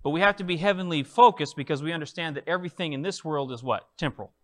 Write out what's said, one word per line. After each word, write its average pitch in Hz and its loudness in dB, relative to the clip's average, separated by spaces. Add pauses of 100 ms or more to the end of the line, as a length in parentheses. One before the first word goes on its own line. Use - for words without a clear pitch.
But 143 0
we 160 0
have 202 4
to 202 -8
be 175 -2
heavenly 180 0
focused 202 4
because 143 -4
we 156 -4
understand 160 -6
that 143 -6
everything 175 -4
in 135 -4
this 185 -6
world 139 -2
is 120 -8
what? 117 -2
Temporal. 113 -6 (120)